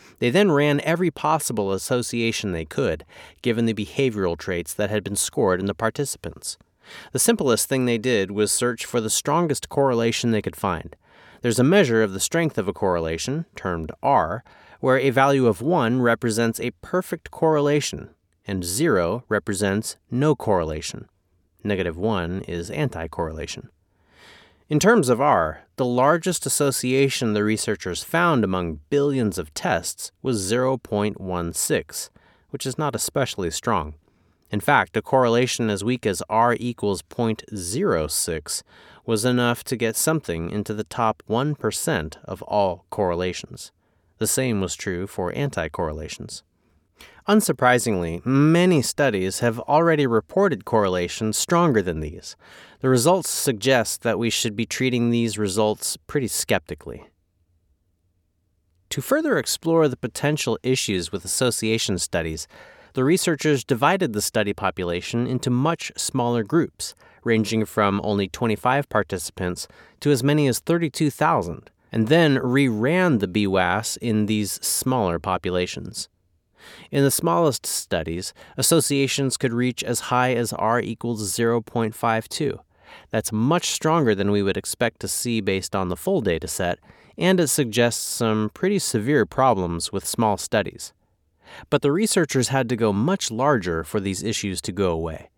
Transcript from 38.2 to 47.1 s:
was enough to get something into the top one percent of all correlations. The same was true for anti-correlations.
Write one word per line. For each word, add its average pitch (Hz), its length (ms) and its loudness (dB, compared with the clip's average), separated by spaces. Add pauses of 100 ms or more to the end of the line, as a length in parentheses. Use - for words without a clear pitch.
was 110 200 0
enough 123 400 2
to - 100 -6
get 113 220 -2
something 90 540 -2
into 104 220 -4
the 107 120 -6
top - 420 -2
one 135 300 0
percent 98 680 -4
of - 180 -12
all 95 460 -2
correlations. 90 840 -4 (460)
The 110 100 -2
same 123 320 0
was 90 160 -4
true 92 320 -6
for - 280 -6
anti-correlations. 82 1080 -6 (800)